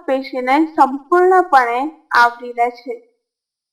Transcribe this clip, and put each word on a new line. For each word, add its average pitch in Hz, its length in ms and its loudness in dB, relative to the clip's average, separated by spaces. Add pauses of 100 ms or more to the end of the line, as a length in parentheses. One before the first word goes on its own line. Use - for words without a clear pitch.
પેશીને 262 500 -2 (100)
સંપૂર્ણપણે 285 1120 0 (300)
આવરી 240 420 0
લે 240 180 -2
છે. 240 240 -14 (800)